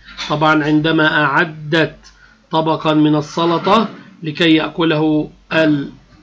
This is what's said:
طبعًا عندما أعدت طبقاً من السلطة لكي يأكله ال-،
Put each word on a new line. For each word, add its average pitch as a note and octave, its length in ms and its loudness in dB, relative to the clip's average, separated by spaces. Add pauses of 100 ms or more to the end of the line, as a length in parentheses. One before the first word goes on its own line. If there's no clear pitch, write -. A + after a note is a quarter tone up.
(300)
طبعًا D3+ 340 0
عندما D#3 600 2
أعدت D#3 720 -2 (560)
طبقاً D#3 420 0
من D3+ 220 4
السلطة E3+ 720 0 (340)
لكي D#3+ 320 2
يأكله D#3 760 0 (240)
ال-، D3+ 360 0 (340)